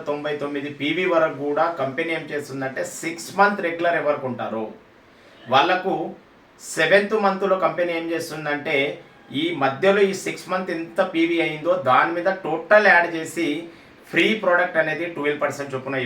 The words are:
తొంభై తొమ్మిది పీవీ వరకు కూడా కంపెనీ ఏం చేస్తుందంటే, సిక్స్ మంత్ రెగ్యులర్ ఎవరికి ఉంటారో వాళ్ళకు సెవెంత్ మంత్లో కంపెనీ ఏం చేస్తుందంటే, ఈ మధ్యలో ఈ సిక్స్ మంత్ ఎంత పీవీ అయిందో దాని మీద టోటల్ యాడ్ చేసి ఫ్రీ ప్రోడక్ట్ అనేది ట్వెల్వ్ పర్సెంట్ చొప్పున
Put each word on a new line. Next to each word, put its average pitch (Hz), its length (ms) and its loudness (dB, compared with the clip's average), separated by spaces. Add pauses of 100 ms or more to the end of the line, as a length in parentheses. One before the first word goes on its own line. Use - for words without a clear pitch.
తొంభై 147 300 -4
తొమ్మిది 143 420 -6
పీవీ 160 260 -2
వరకు 160 380 2
కూడా 151 380 0
కంపెనీ 165 380 -4
ఏం 156 120 -8
చేస్తుందంటే, 135 540 -6
సిక్స్ - 540 -8
మంత్ 202 280 4
రెగ్యులర్ 165 340 0
ఎవరికి 143 300 -2
ఉంటారో 110 420 -6 (760)
వాళ్ళకు 180 680 2 (640)
సెవెంత్ 202 380 4 (120)
మంత్లో 190 400 2
కంపెనీ 170 340 0
ఏం 165 120 -6
చేస్తుందంటే, 151 920 -2 (400)
ఈ - 20 0 (180)
మధ్యలో 196 400 4
ఈ 196 100 4 (120)
సిక్స్ - 280 -8
మంత్ 185 260 -2
ఎంత 165 220 -4 (140)
పీవీ 165 320 2
అయిందో 156 280 0 (160)
దాని 156 220 4
మీద 175 220 0 (140)
టోటల్ 208 460 4
యాడ్ 170 220 4
చేసి 160 320 -4 (640)
ఫ్రీ 190 240 4
ప్రోడక్ట్ 175 480 2
అనేది 156 320 -2
ట్వెల్వ్ 147 320 -2
పర్సెంట్ 135 280 -6
చొప్పున 135 200 -6 (120)